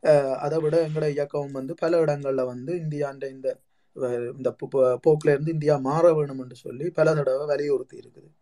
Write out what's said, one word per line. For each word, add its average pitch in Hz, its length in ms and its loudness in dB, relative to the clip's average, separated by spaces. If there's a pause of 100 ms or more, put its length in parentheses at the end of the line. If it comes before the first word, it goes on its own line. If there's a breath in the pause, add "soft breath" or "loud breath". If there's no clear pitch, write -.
அஹ், 143 340 4
அதை 147 240 -2
விட 151 220 0
எங்கட 156 280 -2
இயக்கம் 143 420 -4
வந்து 135 220 -8
பல 170 260 0
இடங்கள்ல 139 460 0
வந்து 127 300 -8
இந்தியாண்ட 143 540 -6
இந்த, 131 180 -6 (480)
அஹ், 120 360 -4
இந்த 127 180 -4
போ-, 131 180 -12
போ-, 127 340 2
போக்குல 156 300 4
இருந்து 151 200 0
இந்தியா 151 260 2
மாற 156 360 4
வேணும் 139 280 -4
என்று 127 140 -16
சொல்லி 135 340 -10
பல 156 240 2
தடவை 143 320 0
வலியுறுத்தி 143 500 -2
இருக்குது. 120 340 -20 (120)